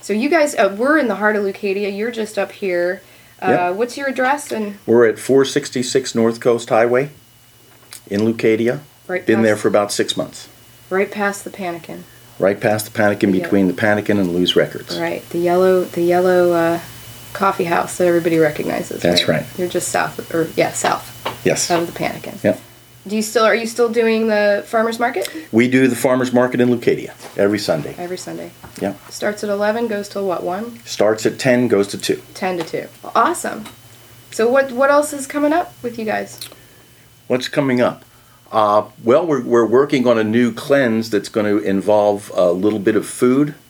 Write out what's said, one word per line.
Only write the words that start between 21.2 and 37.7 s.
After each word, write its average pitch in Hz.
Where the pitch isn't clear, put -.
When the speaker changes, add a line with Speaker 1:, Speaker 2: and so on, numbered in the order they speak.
Speaker 2:
Yes. -
Speaker 1:
of 170
the -
Panikin. -
Speaker 2:
Yep. -
Speaker 1:
Do 202
you 220
still, 220
are 208
you 226
still 233
doing 226
the 208
farmers 226
market? 254
Speaker 2:
We 123
do 131
the 120
farmers 127
market 123
in 123
Leucadia 101
every 101
Sunday. 80
Speaker 1:
Every 180
Sunday. 170
Speaker 2:
Yeah. 196
Speaker 1:
Starts -
at 208
eleven, 214
goes 202
till 196
what, 180
one? 208
Speaker 2:
Starts 107
at 104
ten, 123
goes 98
to 98
two. -
Speaker 1:
Ten 185
to 165
two. -
Awesome. 233
So 220
what, 269
what 269
else 294
is 269
coming 294
up 349
with 233
you 220
guys? 202
Speaker 2:
What's 127
coming 135